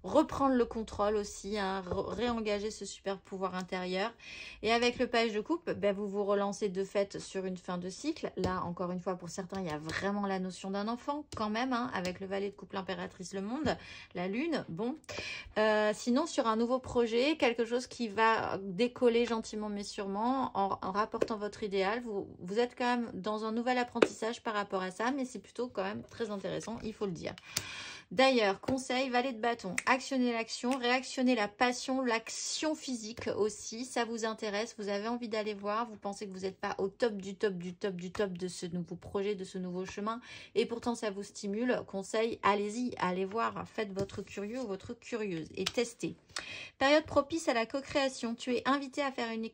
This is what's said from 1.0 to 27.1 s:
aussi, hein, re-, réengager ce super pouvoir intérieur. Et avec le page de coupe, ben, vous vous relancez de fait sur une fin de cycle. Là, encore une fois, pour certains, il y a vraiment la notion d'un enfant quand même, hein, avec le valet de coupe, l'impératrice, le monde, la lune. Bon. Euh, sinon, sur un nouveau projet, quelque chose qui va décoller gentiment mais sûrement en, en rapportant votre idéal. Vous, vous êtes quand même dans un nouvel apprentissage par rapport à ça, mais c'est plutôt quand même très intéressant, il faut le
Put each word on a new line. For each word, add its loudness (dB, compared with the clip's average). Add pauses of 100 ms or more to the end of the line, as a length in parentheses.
aussi, -4
hein, -2
re-, -2
réengager 0
ce -10
super -4
pouvoir -4
intérieur. -2 (500)
Et 4
avec 4
le 4
page 4
de 0
coupe, -2
ben, 2
vous -4
vous -2
relancez 2
de 0
fait 0
sur -4
une -2
fin -6
de -6
cycle. -4
Là, 0
encore -4
une -2
fois, -2
pour -10
certains, -6
il -4
y -2
a -4
vraiment -2
la 0
notion -4
d'un -2
enfant -4 (120)
quand 0
même, 0
hein, 0
avec -4
le -6
valet -2
de -18
coupe, -14
l'impératrice, -6
le -2
monde, 0 (380)
la -2
lune. 0
Bon. -4 (600)
Euh, 6
sinon, 4
sur 0
un 4
nouveau 4
projet, 2
quelque 4
chose 0
qui -4
va 4
décoller 4
gentiment -2
mais -4
sûrement 0
en, 2
en -2
rapportant 2
votre -4
idéal. 2
Vous, -4 (100)
vous -2
êtes 2
quand 0
même 2
dans -2
un -2
nouvel 2
apprentissage 2
par -2
rapport 0
à -2
ça, 0
mais -2
c'est -8
plutôt -6
quand -4
même -6
très -6
intéressant, -4
il -6
faut -4
le -2